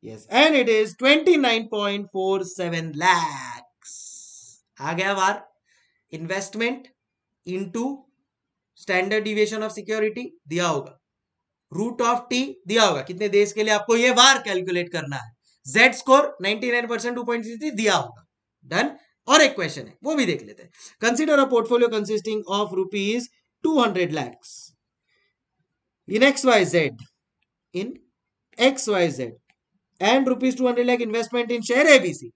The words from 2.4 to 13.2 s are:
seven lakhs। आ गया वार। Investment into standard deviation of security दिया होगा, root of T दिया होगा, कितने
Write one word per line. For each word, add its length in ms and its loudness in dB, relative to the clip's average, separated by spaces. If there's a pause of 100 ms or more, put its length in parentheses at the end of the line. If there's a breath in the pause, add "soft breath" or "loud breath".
seven 500 -6
lakhs। 920 -2 (880)
आ 120 -6
गया 200 -2
वार। 280 0 (720)
Investment 760 -6 (600)
into 360 -6 (1000)
standard 460 -2
deviation 380 -2
of 120 -8
security 460 -4 (240)
दिया 200 -2
होगा, 280 -4 (760)
root 380 -4
of 120 0 (100)
T 120 0 (220)
दिया 180 4
होगा, 180 0
कितने 260 -6